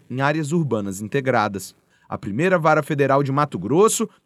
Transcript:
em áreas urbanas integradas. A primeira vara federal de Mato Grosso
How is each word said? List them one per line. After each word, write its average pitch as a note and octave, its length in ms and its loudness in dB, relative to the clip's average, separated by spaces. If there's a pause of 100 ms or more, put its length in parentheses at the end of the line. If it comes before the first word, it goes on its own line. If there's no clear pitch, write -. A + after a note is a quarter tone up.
em B2 140 -6
áreas D3 300 0
urbanas G#2+ 500 -2
integradas. G#2+ 760 -2 (320)
A G2+ 120 -8
primeira E3 400 0
vara D#3 240 2
federal C#3 400 2
de C3+ 80 -2
Mato C#3+ 260 0
Grosso G3+ 500 2 (180)